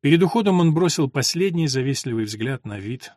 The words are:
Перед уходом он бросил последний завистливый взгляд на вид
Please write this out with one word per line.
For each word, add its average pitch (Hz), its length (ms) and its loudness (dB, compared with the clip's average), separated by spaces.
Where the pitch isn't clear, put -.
Перед 160 200 4
уходом 196 380 2
он 165 140 4
бросил 160 360 0
последний 165 580 -2
завистливый 127 580 -2
взгляд 113 400 -6
на 104 140 -10
вид 113 380 -12